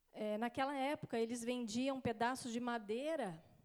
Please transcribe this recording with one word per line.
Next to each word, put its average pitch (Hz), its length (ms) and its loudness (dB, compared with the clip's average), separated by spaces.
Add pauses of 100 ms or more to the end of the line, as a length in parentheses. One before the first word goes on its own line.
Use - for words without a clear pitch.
(120)
É, 214 260 0
naquela 262 380 0
época, 269 420 0
eles 233 240 0
vendiam 247 580 0
pedaços 233 520 0
de 240 80 0
madeira 240 840 -2 (220)